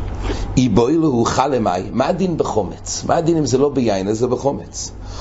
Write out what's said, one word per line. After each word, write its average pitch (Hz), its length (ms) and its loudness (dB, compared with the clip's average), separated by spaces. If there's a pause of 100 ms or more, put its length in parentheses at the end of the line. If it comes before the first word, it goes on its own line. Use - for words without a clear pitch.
(560)
אי 127 120 4
בוי 120 280 4
לו 160 120 4
הוא 117 180 2
חלמאי, 110 560 2 (100)
מה 123 140 0
הדין 175 300 0
בחומץ? - 680 -4
מה 139 100 2
הדין 165 200 2
אם 151 100 2
זה 123 120 2
לא 143 100 4
ביין, 110 400 0
אז 110 100 0
זה 123 80 2
בחומץ? - 640 -4 (300)